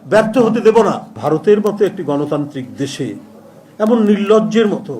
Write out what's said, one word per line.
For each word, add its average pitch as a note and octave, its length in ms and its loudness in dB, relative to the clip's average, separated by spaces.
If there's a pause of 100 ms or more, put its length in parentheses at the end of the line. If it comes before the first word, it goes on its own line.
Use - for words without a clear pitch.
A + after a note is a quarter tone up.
ব্যর্থ G#3+ 320 0
হতে A3+ 220 2
দেব A3 220 4
না। F3 120 2 (220)
ভারতের D#3 440 2
মতো G#3 240 -2
একটি F3+ 180 -2
গণতান্ত্রিক C#3+ 760 -4
দেশে C3+ 380 -6 (640)
এমন A3 240 2
নির্লজ্জের G#3 680 2
মতো E3 320 -6